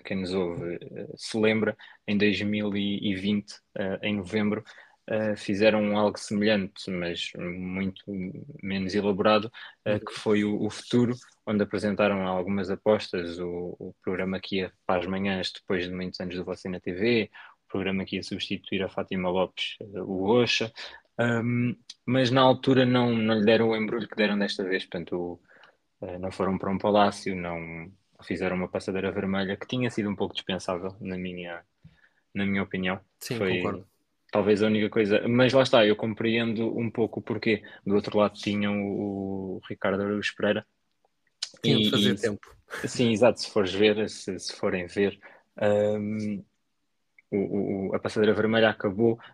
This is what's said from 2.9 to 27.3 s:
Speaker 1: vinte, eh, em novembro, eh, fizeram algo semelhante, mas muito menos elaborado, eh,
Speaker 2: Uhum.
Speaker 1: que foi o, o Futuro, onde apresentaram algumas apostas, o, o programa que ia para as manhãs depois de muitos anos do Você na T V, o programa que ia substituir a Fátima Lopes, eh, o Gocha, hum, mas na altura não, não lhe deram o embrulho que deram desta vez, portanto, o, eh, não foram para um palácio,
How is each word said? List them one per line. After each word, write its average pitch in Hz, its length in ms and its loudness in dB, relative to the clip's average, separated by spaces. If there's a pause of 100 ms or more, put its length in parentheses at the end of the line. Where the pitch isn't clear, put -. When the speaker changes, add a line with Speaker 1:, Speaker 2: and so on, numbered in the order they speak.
Speaker 1:
vinte, 101 400 -2 (200)
eh, 95 280 -4
em 104 120 -2
novembro, 104 480 -2 (440)
eh, 110 280 0
fizeram 104 640 2
algo 104 200 2
semelhante, 104 720 -2
mas 87 460 -6
muito 92 680 -6 (580)
menos 95 340 -4
elaborado, 104 560 2 (320)
eh, 104 120 0
Speaker 2:
Uhum. 104 40 -2
Speaker 1:
que - 140 -12
foi 104 320 2
o, 104 180 -2
o 104 60 -2
Futuro, 123 440 0 (320)
onde 107 180 0
apresentaram 98 640 0
algumas 92 440 -2
apostas, 92 680 0
o, 87 420 -6
o 95 220 -12
programa 92 380 -4
que - 180 -6
ia 92 140 -4 (140)
para 90 160 2
as 87 60 -6
manhãs 95 440 -2
depois 90 340 -4
de 90 80 -8
muitos 92 280 -8
anos 90 140 -6
do 90 100 -6
Você 92 240 -8
na 90 100 -6
T 90 140 -6
V, 110 360 2 (380)
o - 20 -20
programa 95 360 -2
que - 100 -8
ia 92 80 -4
substituir 98 600 -6
a 92 40 -4
Fátima 92 420 -4
Lopes, - 520 -2
eh, 98 200 -10
o 95 180 -4
Gocha, 113 520 2 (480)
hum, 120 560 0 (300)
mas 123 260 4
na 131 100 6
altura 131 440 6
não, 123 280 4
não 110 260 4
lhe 104 60 4
deram 113 240 6
o 113 60 2
embrulho 110 320 -2
que - 80 -12
deram 104 240 2
desta 101 240 -2
vez, 92 220 -2
portanto, 87 320 -6
o, - 880 -12
eh, 90 140 -10
não 92 120 -6
foram 95 280 0
para 98 120 -2
um 95 60 0
palácio, 101 580 2